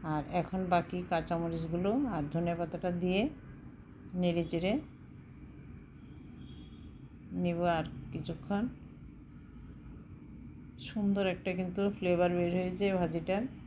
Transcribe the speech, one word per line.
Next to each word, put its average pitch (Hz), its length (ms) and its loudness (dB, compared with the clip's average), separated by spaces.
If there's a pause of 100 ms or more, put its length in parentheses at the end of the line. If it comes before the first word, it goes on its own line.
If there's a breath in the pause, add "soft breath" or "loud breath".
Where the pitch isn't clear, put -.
(120)
আর 151 100 0 (180)
এখন 185 200 0 (120)
বাকি 175 260 4 (120)
কাঁচামরিচগুলো 165 800 2 (240)
আর 156 80 2 (100)
ধনে 170 260 4
পাতাটা 170 320 0 (120)
দিয়ে 185 180 6 (1000)
নেড়ে 170 320 4
চেড়ে 175 200 4 (2750)
নিব 170 180 4 (180)
আর 160 60 2 (280)
কিছুক্ষণ। 170 520 -2 (2250)
সুন্দর 202 360 4 (100)
একটা - 240 -2
কিন্তু 185 240 0 (140)
ফ্লেভার 175 420 6
বের 175 200 4
হয়েছে 185 280 2 (140)
ভাজিটার। 170 420 2 (240)